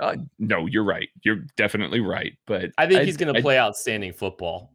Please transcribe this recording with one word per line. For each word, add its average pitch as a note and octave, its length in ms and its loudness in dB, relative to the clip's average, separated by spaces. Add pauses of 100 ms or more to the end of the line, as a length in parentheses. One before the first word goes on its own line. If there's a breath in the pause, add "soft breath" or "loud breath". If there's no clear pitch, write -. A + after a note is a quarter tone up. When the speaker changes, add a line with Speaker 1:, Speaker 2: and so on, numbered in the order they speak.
Speaker 1:
Uh, - 160 -2 (220)
no, G#2 260 0
you're G#2+ 200 2
right. F#2 260 -2 (120)
You're G#2+ 220 0 (140)
definitely G#2 420 0
right. F#2 320 -4 (140)
But F#2+ 320 -4
Speaker 2:
I D#3+ 80 4
think F3+ 140 6
Speaker 1:
I, C#3 40 4
Speaker 2:
he's - 140 -2
gonna D3 180 0
Speaker 1:
I A#2+ 60 2
Speaker 2:
play C3+ 160 4
outstanding G#2 560 -2
football. F#2 600 -6